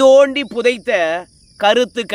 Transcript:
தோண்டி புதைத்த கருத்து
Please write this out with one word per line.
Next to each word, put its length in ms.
தோண்டி 420
புதைத்த 360
கருத்து 420